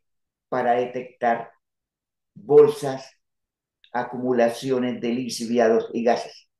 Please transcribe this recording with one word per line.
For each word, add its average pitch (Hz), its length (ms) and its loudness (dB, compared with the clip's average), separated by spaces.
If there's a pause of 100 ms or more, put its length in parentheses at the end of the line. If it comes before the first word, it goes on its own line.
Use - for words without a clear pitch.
(480)
para 123 260 -2
detectar 123 800 -4 (800)
bolsas, 139 880 2 (720)
acumulaciones 123 1080 -2
de 117 100 -4
lixiviados 117 840 0
y 117 100 -4
gases. - 460 -2 (100)